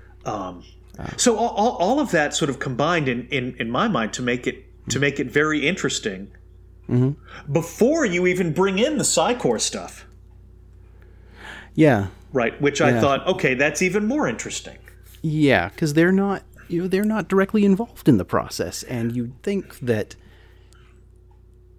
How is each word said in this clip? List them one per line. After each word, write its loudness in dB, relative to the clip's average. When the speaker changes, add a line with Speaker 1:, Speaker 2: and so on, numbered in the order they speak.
Speaker 1:
Um, -8
Speaker 2:
Oh. -10
Speaker 1:
so 2
all, 0
all, 0
all 2
of -2
that 2
sort -2
of -6
combined 0
in, -4
in, -4
in -6
my 0
mind -2
to -8
make -2
it, -6
to -2
make 0
it -4
very 0
interesting -4
Speaker 2:
Mm-hmm. -2
Speaker 1:
before 2
you 0
even 0
bring 0
in 0
the 0
Psi 2
Corps 0
stuff. -8
Speaker 2:
Yeah. 4
Speaker 1:
Right, 0
which 0
I 6
Speaker 2:
Yeah. 2
Speaker 1:
thought, 2
"Okay, 0
that's 0
even 0
more 0
interesting." -8
Speaker 2:
Yeah, 2
'cause -4
they're 4
not, 0
you -2
know, -4
they're 0
not -2
directly 4
involved 2
in 8
the -2
process, -4
and -4
you'd -8
think -4
that, -2